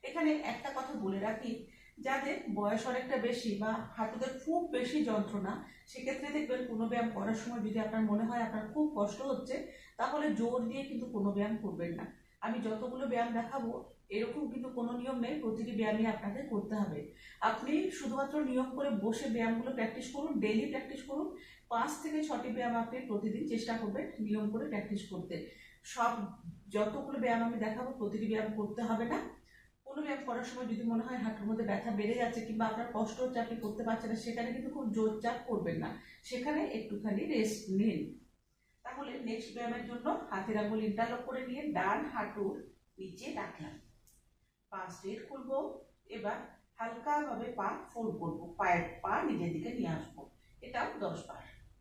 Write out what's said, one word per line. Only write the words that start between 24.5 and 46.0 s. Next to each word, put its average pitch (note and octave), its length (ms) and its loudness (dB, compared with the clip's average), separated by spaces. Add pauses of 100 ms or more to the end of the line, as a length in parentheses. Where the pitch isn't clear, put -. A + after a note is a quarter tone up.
করে B3 180 0
প্র্যাকটিস G3+ 300 -2 (100)
করতে। F3 220 -6 (600)
সব A#3 180 4 (640)
যতগুলো A3 480 0
ব্যায়াম A#3 240 4
আমি A#3 180 0
দেখাবো B3 260 -2 (100)
প্রতিটি G#3 300 6
ব্যায়াম G#3+ 280 4
করতে G#3 320 2
হবে A3+ 220 4
না। D4+ 60 4 (680)
কোনো C#4 180 -4
ব্যায়াম C#4+ 240 0
করার A#3+ 220 0
সময় B3 220 -4
যদি A3+ 200 -2
মনে A3+ 140 4
হয় A#3+ 180 -2
হাঁটুর G#3+ 240 0
মধ্যে A3 220 2
ব্যথা G3+ 280 2
বেড়ে A3+ 220 2
যাচ্ছে A#3 280 2
কিংবা A3 220 2
আপনার A#3 260 -2
কষ্ট G#3+ 260 0
হচ্ছে, B3+ 220 0
আপনি A3+ 200 -4
করতে G#3+ 240 -4
পারছেন A3 240 0
না, A3+ 120 0
সেখানে A#3 300 -2
কিন্তু - 220 -4
খুব C4 100 -2 (100)
জোর A3 140 6 (120)
চাপ A#3 160 2 (100)
করবেন E3+ 360 2
না, - 60 -2 (380)
সেখানে C#4 320 0 (160)
একটুখানি G#3 460 0 (120)
রেস্ট G#3+ 280 4 (160)
নিন। G#3 220 4 (840)
তাহলে C4 280 -6 (160)
নেক্সট A3 260 -4
ব্যায়ামের A#3 360 -2
জন্য A#3+ 160 -4 (240)
হাতের G#3+ 320 0
আঙুল G#3+ 260 2
ইন্টারলক A#3 400 2
করে B3+ 200 -2
নিয়ে C4+ 140 -4 (140)
ডান F#3+ 220 4 (160)
হাঁটুর G3+ 400 0 (440)
নিচে F#3+ 280 -10 (140)
রাখলাম, - 340 -8 (960)
পা - 100 -8 (140)
স্ট্রেট G#3+ 340 -6
খুলবো। C4+ 300 -2 (580)